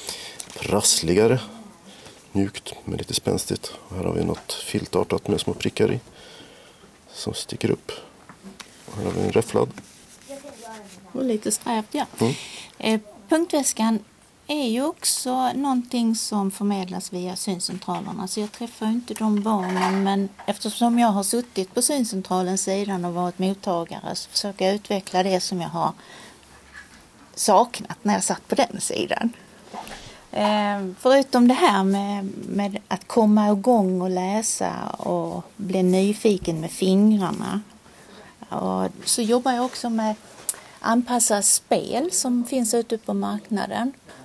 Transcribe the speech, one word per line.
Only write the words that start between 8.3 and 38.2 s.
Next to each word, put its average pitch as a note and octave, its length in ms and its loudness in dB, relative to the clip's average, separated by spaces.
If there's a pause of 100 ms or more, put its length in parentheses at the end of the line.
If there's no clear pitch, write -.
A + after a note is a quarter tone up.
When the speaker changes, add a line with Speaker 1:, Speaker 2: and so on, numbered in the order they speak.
Speaker 1:
Och - 120 -14
här G#2 60 -6
har F#2 80 -2
vi F2+ 80 -2
en F#2+ 120 2
räfflad. A2+ 360 2 (1400)
Speaker 2:
Och C4 120 -4
lite G#3+ 280 -2
strävt, A3 380 -4
ja. C#4+ 160 -4 (140)
Speaker 1:
Mm. B2+ 140 2 (440)
Speaker 2:
Eh, A3 220 0 (280)
punktväskan C4 680 2 (480)
är C#4+ 220 -2
ju A#3+ 160 0
också B3+ 680 0
någonting B3 640 0
som G3+ 340 -2
förmedlas F#3+ 640 -4
via F3+ 240 -6
syncentralerna. F#3 920 -4
Så - 120 -4
jag G#3 120 -6
träffar A#3 340 -8
ju A3 60 2
inte A#3+ 220 -4
de G#3+ 280 2
barnen, F#3 600 0
men G3 260 2 (180)
eftersom A#3 520 2
jag A#3 100 6
har G3+ 140 2
suttit G3+ 520 -2
på B3 80 2
syncentralen F#3+ 760 0
sidan G3 460 -2
och F3 100 -4
varit F3 240 -2
mottagare F#3 760 -2
så - 160 -8
försöker G3 360 -2
jag G3 80 4
utveckla G3 480 -2
det F#3 180 2
som F3+ 200 -4
jag D#3+ 80 -6
har D#3+ 240 -2 (1400)
saknat - 680 2
när G#3 120 2
jag F#3+ 100 0
satt - 240 -4
på A3 60 0
den G3+ 260 0
sidan. - 520 -2 (1000)
Eh, G#3 540 0 (120)
förutom B3+ 500 6
det B3+ 60 8
här G3+ 300 6
med, G3+ 440 0 (200)
med G3+ 300 -2 (100)
att - 200 -4
komma G#3+ 420 6
igång G3+ 520 4
och F#3 80 -2
läsa F#3 800 -2
och F3 560 -4 (120)
bli F#3+ 260 0
nyfiken F#3 800 2
med D#3+ 100 -6
fingrarna, F#3+ 880 2 (880)